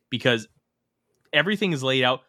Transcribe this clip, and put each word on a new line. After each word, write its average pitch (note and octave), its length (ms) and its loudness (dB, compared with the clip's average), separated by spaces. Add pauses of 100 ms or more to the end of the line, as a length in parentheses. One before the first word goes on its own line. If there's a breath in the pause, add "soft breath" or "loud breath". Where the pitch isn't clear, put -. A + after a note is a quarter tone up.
because A#2+ 380 -2 (840)
everything F#3 400 0
is C3 100 -4
laid C3 220 0
out B2+ 240 -2